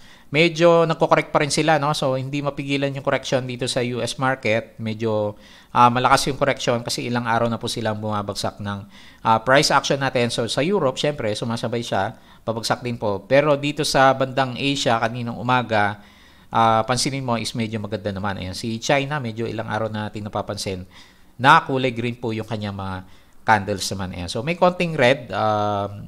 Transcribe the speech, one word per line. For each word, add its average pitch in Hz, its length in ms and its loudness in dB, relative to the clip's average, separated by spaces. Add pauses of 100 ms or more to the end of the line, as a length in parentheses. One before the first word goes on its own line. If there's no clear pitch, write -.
(280)
medyo 170 560 4
nagko-correct 160 480 2
pa 160 80 2
rin 151 80 2
sila, 151 320 2
no? 147 160 0
So, 131 240 0
hindi 139 240 -6
mapigilan 139 480 -2
yung 135 140 -10
correction 131 420 0
dito 123 160 -6
sa 127 160 -2 (160)
U 117 80 -2
S - 160 -6
market. 117 560 0
Medyo, 107 640 -2 (320)
ah, 123 160 8
malakas 127 400 4
yung 139 80 -2
correction 131 480 0
kasi 135 240 -6
ilang 120 160 -2
araw 117 240 0
na 117 80 -2
po 120 160 -6
silang 110 320 -2
bumabagsak 104 560 -4
ng, 101 200 -6 (440)
ah, 113 160 4
price 139 320 4
action 143 240 2
natin. 131 320 0
So, 120 240 -2
sa - 80 -2
Europe, 151 400 0
syempre, 143 320 -2
sumasabay 117 480 -4
siya. 113 400 -2 (240)
Pabagsak 113 400 -4
din 120 160 -6
po. 101 240 -4
Pero 143 320 4
dito 143 320 -4
sa 135 240 6
bandang 127 480 -2
Asia, 135 400 0
kaninang 117 400 -4
umaga, 110 640 0 (480)
ah, 113 320 4
pansinin 131 400 -2
mo 117 160 -2
is 110 160 -8
medyo 113 240 -4
maganda 104 320 -6
naman. 98 240 -4
Ayan, 92 160 -8
si 113 320 -6
China, 139 400 -2
medyo 113 240 -6
ilang 110 240 -6
araw 110 160 -2
na 107 240 -6
natin 104 160 -10
napapansin 98 560 -6 (560)
na 147 240 8
kulay 131 320 0
green 117 240 -4
po 113 160 -4
yung 107 120 -6
kanyang 104 280 -6
mga 95 320 -8 (400)
candles 101 480 2
naman. 92 160 -6
Ayan. 87 160 -8
So, 113 160 -6
may 175 160 -4
konting 180 400 2
red, 127 320 4
um, 104 760 0